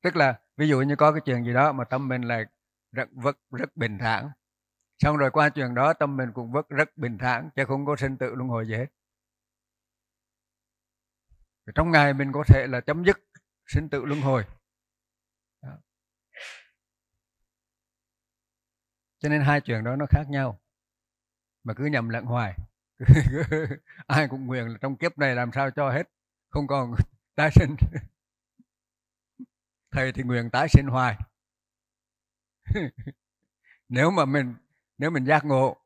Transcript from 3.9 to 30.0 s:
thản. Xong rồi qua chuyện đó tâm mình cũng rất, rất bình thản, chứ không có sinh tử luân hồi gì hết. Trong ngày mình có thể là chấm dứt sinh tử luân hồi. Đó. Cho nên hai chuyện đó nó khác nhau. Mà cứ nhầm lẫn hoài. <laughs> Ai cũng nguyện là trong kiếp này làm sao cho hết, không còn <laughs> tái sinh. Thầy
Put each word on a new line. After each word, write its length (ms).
thản. 300
Xong 180
rồi 140
qua 180
chuyện 260
đó 180
tâm 240
mình 180
cũng 180
rất, 160
rất 280
bình 220
thản, 380
chứ 80
không 220
có 100
sinh 200
tử 180
luân 140
hồi 180
gì 80
hết. 120
Trong 160
ngày 240
mình 180
có 140
thể 200
là 140
chấm 240
dứt 120
sinh 220
tử 160
luân 160
hồi. 240
Đó. 160
Cho 100
nên 120
hai 200
chuyện 240
đó 120
nó 140
khác 180
nhau. 320
Mà 100
cứ 100
nhầm 240
lẫn 160
hoài. 340
<laughs> 80
Ai 220
cũng 180
nguyện 220
là 120
trong 160
kiếp 220
này 160
làm 200
sao 160
cho 200
hết, 200
không 160
còn 280
<laughs> 200
tái 200
sinh. 220
Thầy 220